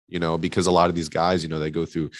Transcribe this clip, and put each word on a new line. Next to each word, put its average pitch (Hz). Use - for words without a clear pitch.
You 90
know, 82
because 87
a 92
lot 87
of 85
these 82
guys, 87
you 80
know, 80
they 78
go 82
through, 78